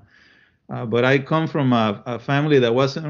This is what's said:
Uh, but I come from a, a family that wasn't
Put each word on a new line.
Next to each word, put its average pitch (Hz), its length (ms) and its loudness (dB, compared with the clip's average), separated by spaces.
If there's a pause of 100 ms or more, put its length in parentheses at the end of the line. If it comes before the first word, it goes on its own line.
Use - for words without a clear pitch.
(680)
Uh, 127 160 -10
but 117 200 0
I 135 160 4
come 160 260 -2
from 131 260 0
a, 110 320 0
a 120 140 -8
family 143 400 0
that 117 160 2
wasn't 135 360 -2